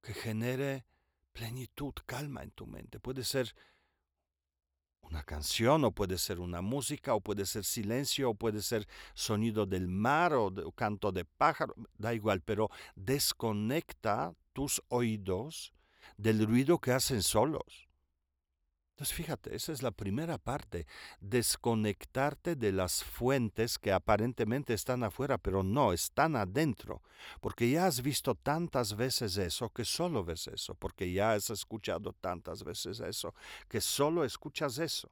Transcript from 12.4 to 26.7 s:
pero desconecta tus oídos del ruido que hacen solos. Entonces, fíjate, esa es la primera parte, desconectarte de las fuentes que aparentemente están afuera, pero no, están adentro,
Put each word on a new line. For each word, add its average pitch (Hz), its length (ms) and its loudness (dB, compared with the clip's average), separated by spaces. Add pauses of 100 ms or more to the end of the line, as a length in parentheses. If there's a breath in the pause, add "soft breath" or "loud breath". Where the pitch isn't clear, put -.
pero 107 260 2 (280 loud breath)
desconecta 117 1400 0 (180)
tus 135 360 -2
oídos 110 840 -2 (440 loud breath)
del 107 300 4
ruido 135 320 6
que 127 140 2
hacen 123 300 2
solos. - 680 2 (1080)
Entonces, - 200 -6
fíjate, 156 400 -6
esa - 180 -6
es 135 100 -6
la 127 80 0
primera 135 480 -2
parte, 120 480 -6 (340 loud breath)
desconectarte 120 1400 0
de 107 160 2
las 92 320 0
fuentes 120 760 0
que 104 140 2
aparentemente 113 800 2
están 123 320 0
afuera, 131 320 0
pero 95 260 0
no, 104 300 4
están 151 420 2
adentro, 113 680 0 (400 loud breath)